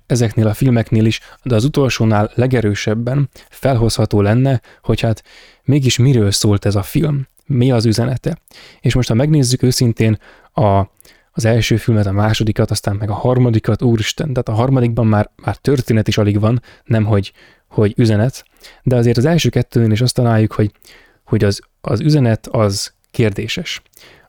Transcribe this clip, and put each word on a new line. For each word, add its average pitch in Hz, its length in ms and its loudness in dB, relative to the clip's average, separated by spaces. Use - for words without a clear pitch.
ezeknél 117 400 0
a 104 80 -2
filmeknél 117 500 0
is, 113 160 0
de 123 120 -2
az 110 100 0
utolsónál 113 720 0
legerősebben 120 960 -2
felhozható 113 720 0
lenne, 123 400 2
hogy - 180 -2
hát 113 220 -2
mégis 131 340 0
miről 117 320 4
szólt 104 340 0
ez 101 100 0
a 98 80 0
film, 143 440 -4
mi 131 240 2
az 117 160 2
üzenete. 120 520 -2
És - 140 -2
most, 127 140 0
ha 113 60 0
megnézzük 131 480 2
őszintén 113 560 0
a, 98 300 2
az - 120 -4
első 113 320 2
filmet, 107 300 0
a 95 60 -4
másodikat, 107 580 0
aztán 104 260 -4
meg 104 140 -6
a 101 40 -4
harmadikat, 123 680 0
úristen, 120 500 -2
tehát 123 160 -4
a 120 40 -4
harmadikban 120 440 0
már, 104 240 0
már - 120 -6
történet 120 520 0
is 110 100 -2
alig 104 220 0
van, 117 220 0
nemhogy, 107 480 0
hogy 107 280 0
üzenet, 110 480 0
de 127 140 0
azért 120 200 2
az 113 80 0
első 156 240 2
kettőnél 117 420 0
is 107 100 0
azt 127 140 0
találjuk, 113 380 2
hogy, 107 200 -2
hogy 104 200 0
az, 101 160 0
az - 200 -4
üzenet 135 460 0
az 104 460 -2
kérdéses. 110 720 -4